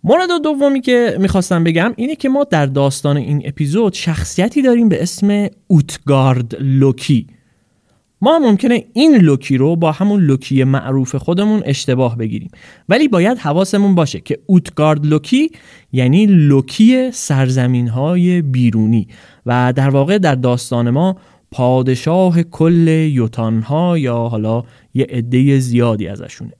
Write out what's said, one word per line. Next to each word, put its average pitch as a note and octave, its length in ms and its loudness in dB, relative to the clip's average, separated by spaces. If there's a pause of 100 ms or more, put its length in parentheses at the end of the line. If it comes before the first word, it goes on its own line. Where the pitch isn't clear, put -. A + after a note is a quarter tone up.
مورد E4 240 2 (160)
دومی C#4 360 0
که A#3+ 400 0
می‌خواستم F#3 440 0
بگم E3 320 0
اینه D4 200 -6
که - 120 -4
ما C#4 160 0
در D#3+ 220 0
داستان C#3 500 -2
این D3 280 -2
اپیزود E3 480 -2
شخصیتی F3+ 720 -4
داریم A#3+ 260 2
به F3+ 140 0
اسم G3+ 460 -2 (180)
اوتگارد C3+ 920 0
لوکی. C3+ 680 0 (920)
ما D4+ 180 2
ممکنه A#3+ 540 0
این D4 240 4
لوکی C#3 400 2
رو D3 200 2
با E3 160 0
همون G3+ 280 0
لوکی C3+ 440 0
معروف C3 520 -2
خودمون G3 480 -2
اشتباه B2+ 540 -2
بگیریم، A2 320 -8 (380)
ولی C4+ 200 2
باید G#3+ 300 0
حواسمون F#3+ 560 0
باشه - 260 -2
که - 260 -8
اوتگارد D3+ 600 0
لوکی D#3 440 0 (420)
یعنی C3 340 2
لوکی G3+ 840 4
سرزمین‌های C3+ 1300 -2
بیرونی A#2 640 0 (380)
و B2 300 0
در C3+ 140 0
واقع C#3+ 280 0
در E3+ 160 0
داستان B2 560 -2
ما F3 260 0 (340)
پادشاه C3 920 0
کل E3 460 2
یوتان‌ها C#3 1120 -2
یا B2+ 180 -2
حالا A#2 480 -4 (300)
یه D3 160 0
عده B2+ 480 0
زیادی A#2+ 500 0
ازشونه. G2+ 520 -16